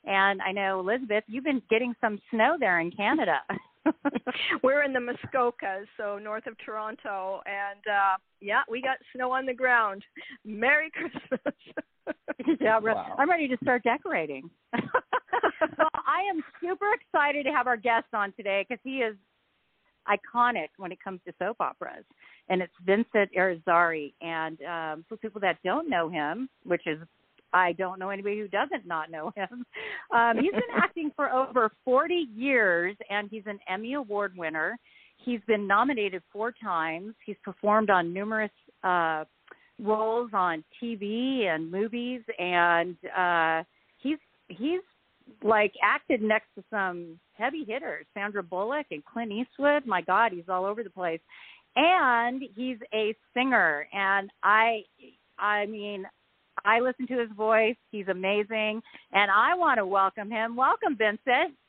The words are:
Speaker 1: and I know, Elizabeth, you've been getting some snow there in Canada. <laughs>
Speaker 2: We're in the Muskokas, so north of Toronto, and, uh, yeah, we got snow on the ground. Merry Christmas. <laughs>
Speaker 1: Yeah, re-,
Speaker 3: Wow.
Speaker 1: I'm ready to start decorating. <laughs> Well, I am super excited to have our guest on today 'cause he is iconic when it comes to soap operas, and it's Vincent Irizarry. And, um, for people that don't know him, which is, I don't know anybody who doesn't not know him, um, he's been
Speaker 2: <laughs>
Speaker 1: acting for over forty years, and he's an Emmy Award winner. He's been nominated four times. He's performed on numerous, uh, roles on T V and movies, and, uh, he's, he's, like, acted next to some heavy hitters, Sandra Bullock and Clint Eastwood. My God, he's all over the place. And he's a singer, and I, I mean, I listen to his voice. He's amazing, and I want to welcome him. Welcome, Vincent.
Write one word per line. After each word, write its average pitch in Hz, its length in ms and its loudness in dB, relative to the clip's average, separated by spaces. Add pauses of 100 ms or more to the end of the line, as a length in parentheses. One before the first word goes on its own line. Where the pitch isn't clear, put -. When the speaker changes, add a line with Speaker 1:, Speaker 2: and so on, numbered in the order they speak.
Speaker 1:
and 196 380 2
I 190 100 -2
know, 196 280 -2
Elizabeth, 214 460 0
you've 254 180 -8
been 277 260 0
getting 233 280 2
some 208 220 -2 (100)
snow 240 300 4
there 180 200 2
in 170 100 -2
Canada. 208 480 0 (580)
<laughs> - 680 -4
Speaker 2:
We're 277 200 4
in 277 100 -2
the 254 80 0
Muskokas, 240 840 -4 (100)
so 208 220 -6
north 214 280 -8
of 226 180 -12
Toronto, 214 840 -8
and, 202 340 -8 (100)
uh, 196 260 4 (260)
yeah, 202 180 0 (100)
we 247 120 -6
got 262 160 -2 (160)
snow 254 180 -2
on 262 140 -2
the 254 80 -2
ground. 226 500 2 (400)
Merry 262 460 2
Christmas. - 680 -6
<laughs> - 60 -20 (960)
Speaker 1:
Yeah, 220 220 4
re-, 220 120 2
Speaker 3:
Wow. - 240 -6
Speaker 1:
I'm 285 100 4
ready 330 200 2
to 247 140 0
start 247 200 2
decorating. 170 680 -2 (240)
<laughs> 240 80 -2 (800)
Well, 311 280 2 (180)
I 320 240 0
am 320 120 -4 (180)
super 381 340 -4
excited 294 500 0
to 277 80 0
have 254 140 2
our 247 100 2
guest 226 360 0
on 202 200 -2
today 196 360 -2
'cause 247 140 -6
he 262 200 -4
is 220 140 -2 (920)
iconic 220 680 0
when 185 160 -10
it 180 100 -14
comes 190 240 -10
to 175 120 -14
soap 202 220 -4
operas, - 440 -6 (440)
and 185 140 0
it's 175 100 -8 (120)
Vincent 202 520 2
Irizarry. 170 840 2
And, 160 420 -6
um, 160 460 -8
for 220 80 -12
people 208 240 -10
that 185 220 0
don't 277 260 -2
know 170 200 0
him, 175 400 -4 (160)
which 175 220 -2
is, 156 120 -4 (540)
I 180 200 4
don't 185 260 -6
know 185 120 -6
anybody 202 280 -4
who 208 100 -6
doesn't 226 380 -2
not 160 240 -4
know 160 260 -8
him, 233 300 -8 (440)
um, 233 280 4
he's 339 140 2
been 440 100 0
Speaker 2:
<laughs> 466 140 -4
Speaker 1:
acting - 380 0
for 285 160 0
over 254 400 2 (140)
forty 302 500 2
years, 208 600 2 (140)
and 202 200 -4
he's 214 160 -10
an 202 220 -10
Emmy 220 260 -4
Award 202 420 -4
winner. 165 420 -4 (400)
He's 240 280 -4
been 208 200 2
nominated 208 560 2 (100)
four 220 200 -6
times. 175 600 -6 (100)
He's 202 200 -10
performed 208 460 2
on 175 220 4
numerous, 214 400 -4 (300)
uh, 165 420 0 (560)
roles 220 520 0
on 175 320 0 (160)
T 233 160 -4
V 226 500 -2
and 160 240 -2
movies, 233 520 -4 (160)
and, 175 580 2 (200)
uh, 165 460 2 (360)
he's, 294 200 -4 (300)
he's, 294 320 -4 (600)
like, 208 400 2
acted 220 400 0
next 214 320 0
to 196 160 -16
some 175 500 -6 (140)
heavy 285 280 -4
hitters, 214 520 -8
Sandra 202 280 -6
Bullock 196 480 -6
and 151 140 -12
Clint 226 260 -8
Eastwood. 277 540 0
My 190 160 0
God, 196 320 2
he's 175 160 -10
all 185 160 0
over 208 180 -4
the 196 60 -8
place. 170 320 -4 (560)
And 262 640 4 (140)
he's 247 220 -4 (160)
a 214 200 0 (200)
singer, 202 580 4
and 196 380 0 (120)
I, 220 420 4 (540)
I 208 280 0
mean, 208 400 -8 (580)
I 220 160 6
listen 254 280 -2
to 247 100 -2
his 233 180 -2
voice. 220 400 4 (160)
He's 202 160 -6
amazing, 208 720 -2 (300)
and 202 180 4
I 233 240 6
want 320 220 4
to 202 100 2
welcome 196 440 0
him. 233 260 -2
Welcome, 294 400 2
Vincent. 247 580 2 (140)